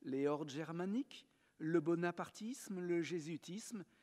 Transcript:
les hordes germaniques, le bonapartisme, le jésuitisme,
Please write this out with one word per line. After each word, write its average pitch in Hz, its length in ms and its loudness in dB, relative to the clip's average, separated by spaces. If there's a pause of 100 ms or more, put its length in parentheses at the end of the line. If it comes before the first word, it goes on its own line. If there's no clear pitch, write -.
les 135 260 2
hordes 147 220 0
germaniques, 170 760 -2 (320)
le 165 220 4
bonapartisme, 175 1000 0
le 170 240 2
jésuitisme, 170 800 -4 (180)